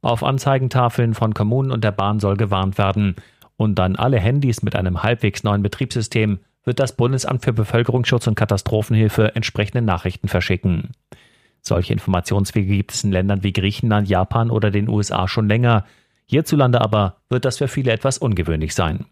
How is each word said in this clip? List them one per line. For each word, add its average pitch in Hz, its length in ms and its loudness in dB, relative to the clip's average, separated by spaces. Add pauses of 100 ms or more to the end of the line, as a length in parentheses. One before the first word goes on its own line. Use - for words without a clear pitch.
auf 120 200 -2
Anzeigentafeln 131 920 0
von 110 200 -2
Kommunen 127 380 0
und 117 100 -2
der 107 80 2
Bahn 101 300 0
soll 98 160 2
gewarnt 95 420 0
werden. 98 380 0 (400)
Und 104 240 0
an 92 160 2
alle 123 240 2
Handys 123 420 0
mit - 140 -2
einem 90 260 -2
halbwegs 113 400 0
neuen 101 200 0
Betriebssystem 107 760 -2 (240)
wird 123 160 -4
das 135 160 0
Bundesamt 127 480 0
für 127 100 0
Bevölkerungsschutz 117 760 0
und 107 80 0
Katastrophenhilfe 107 1000 2
entsprechende 107 480 -2
Nachrichten 92 460 -2
verschicken. 90 640 0 (680)
Solche - 320 0
Informationswege 98 840 0
gibt 98 160 -4
es - 100 -6
in 104 80 0
Ländern 95 320 0
wie 98 100 0
Griechenland, 104 560 0
Japan 101 420 0
oder 110 200 0
den 104 180 0
U 104 120 0
S 101 100 -4
A 95 160 0
schon 107 220 0
länger. 113 360 2 (420)
Hierzulande 135 560 2
aber 104 340 0 (120)
wird 123 160 -2
das 127 140 -2
für 139 80 0
viele 131 240 -2
etwas 127 280 0
ungewöhnlich 82 580 -2
sein. 82 360 -2